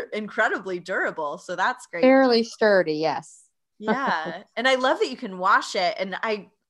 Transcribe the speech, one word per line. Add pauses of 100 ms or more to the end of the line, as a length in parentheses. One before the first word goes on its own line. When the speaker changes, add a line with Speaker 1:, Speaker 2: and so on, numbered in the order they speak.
(140)
Speaker 1:
incredibly
durable.
So
that's
great.
Speaker 2:
Fairly
sturdy,
yes. (160)
<laughs>
Speaker 1:
Yeah. (140)
And
I
love
that
you
can
wash
it.
And
I, (220)